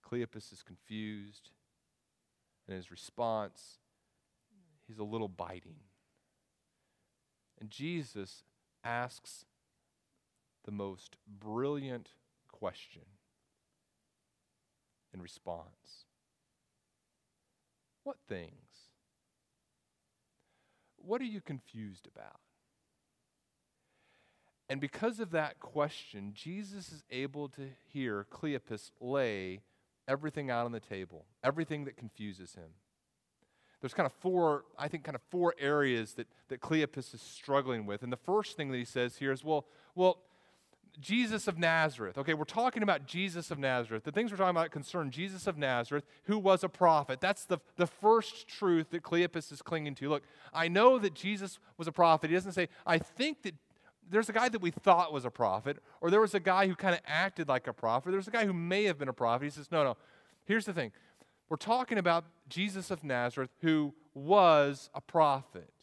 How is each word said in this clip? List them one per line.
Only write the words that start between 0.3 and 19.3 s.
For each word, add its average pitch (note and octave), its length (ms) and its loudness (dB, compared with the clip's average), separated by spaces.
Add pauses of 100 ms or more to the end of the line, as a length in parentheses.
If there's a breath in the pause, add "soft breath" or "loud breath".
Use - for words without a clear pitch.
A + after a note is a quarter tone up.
is G2 120 -20
confused, G#2+ 840 -14 (1160)
and G2 100 -12
his F2+ 140 -16
response, - 880 -6 (1080)
he's A2 120 -20
a G#2+ 60 -6
little G#2+ 240 -6
biting. F2 480 -14 (1800)
And A2 100 -16
Jesus C#3 720 -8 (400)
asks - 600 -8 (1200)
the G#2 80 -12
most G2 440 -12 (100)
brilliant A#2+ 840 -8 (400)
question - 520 -12 (2000)
in F#2 80 -18
response. - 840 -16 (2000)
"What C#4 160 -12 (100)
things? E2+ 600 -14 (2000)